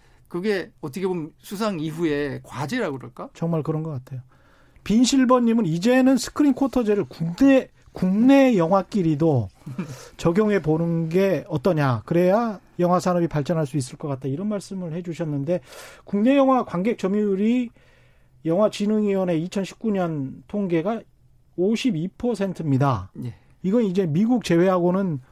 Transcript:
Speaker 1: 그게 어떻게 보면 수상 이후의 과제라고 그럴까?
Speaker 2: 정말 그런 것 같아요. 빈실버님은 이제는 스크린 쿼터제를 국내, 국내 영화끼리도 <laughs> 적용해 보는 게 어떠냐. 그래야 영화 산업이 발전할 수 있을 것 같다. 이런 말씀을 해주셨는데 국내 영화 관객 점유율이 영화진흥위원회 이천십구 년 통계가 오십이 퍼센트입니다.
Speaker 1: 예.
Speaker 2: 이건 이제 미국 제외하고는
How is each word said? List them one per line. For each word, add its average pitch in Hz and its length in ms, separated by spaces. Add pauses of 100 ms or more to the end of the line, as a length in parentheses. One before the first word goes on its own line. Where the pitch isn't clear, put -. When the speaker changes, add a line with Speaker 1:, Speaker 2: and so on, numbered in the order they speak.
(280)
Speaker 1:
그게 185 440 (100)
어떻게 175 260
보면 170 320
수상 202 400
이후의 147 640
과제라고 151 540
그럴까? 127 360
Speaker 2:
정말 165 300
그런 156 200
것 160 80
같아요. 131 300 (600)
빈실버님은 240 840
이제는 247 520
스크린 285 360
쿼터제를 214 520
국내, 170 640 (240)
국내 247 640
영화끼리도 165 880 (180)
<laughs> - 520
적용해 196 440
보는 165 480
게 185 380
어떠냐. 147 580
그래야 185 540 (200)
영화 175 200
산업이 175 280
발전할 160 380
수 147 120
있을 139 200
것 160 120
같다. 135 180
이런 147 220
말씀을 190 440
해주셨는데 160 680 (420)
국내 220 320
영화 262 300
관객 190 320
점유율이 208 720 (760)
영화진흥위원회 196 920
이천십구 185 540
년 160 560
통계가 196 540 (560)
오십이 190 600
퍼센트입니다. 147 920 (120)
Speaker 1:
예. 120 120 (260)
Speaker 2:
이건 214 220
이제 190 240
미국 208 360
제외하고는 180 760 (120)